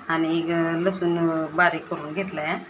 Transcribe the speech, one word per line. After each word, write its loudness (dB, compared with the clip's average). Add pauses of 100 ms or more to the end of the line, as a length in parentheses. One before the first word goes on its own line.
आणि 2
एक, 0
अ, 0
लसूण, 2
अ, 0
बारीक 2
करून -8
घेतला -4
आहे. -2 (160)